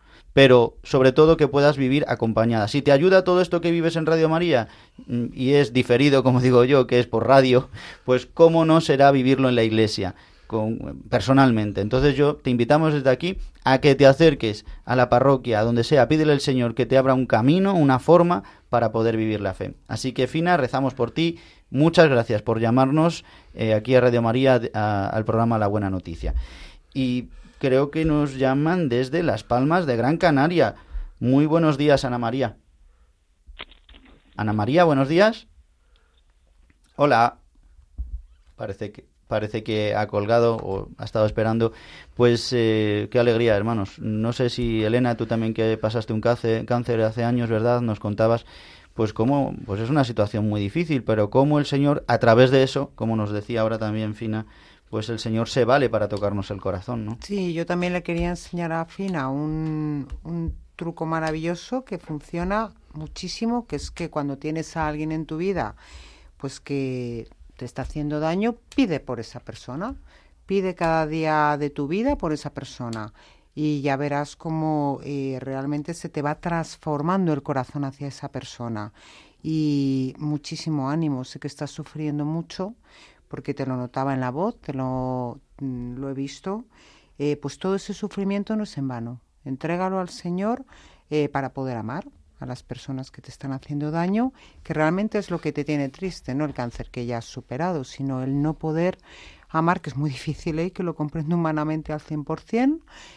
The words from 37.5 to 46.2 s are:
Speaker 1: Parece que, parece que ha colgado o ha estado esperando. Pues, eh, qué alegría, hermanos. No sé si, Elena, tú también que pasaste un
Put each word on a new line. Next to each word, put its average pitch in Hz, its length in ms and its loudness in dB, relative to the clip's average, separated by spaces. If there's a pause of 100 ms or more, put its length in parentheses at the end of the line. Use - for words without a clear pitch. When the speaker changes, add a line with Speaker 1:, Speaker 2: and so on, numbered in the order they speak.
Speaker 1:
Parece 104 360 -10
que, - 140 -20 (220)
parece 110 360 -2
que 107 320 -2
ha 104 120 -2
colgado 113 500 2
o 98 400 -8
ha 110 80 -12
estado 107 200 0
esperando. 113 480 0 (400)
Pues, 120 400 2
eh, 107 580 0
qué 123 80 2
alegría, 117 360 4
hermanos. 104 440 -4
No 110 340 -2
sé 123 160 0
si, 113 340 -2
Elena, 120 320 2
tú 113 100 -4
también 113 280 -2
que 110 240 0
pasaste 110 360 -4
un 107 80 -2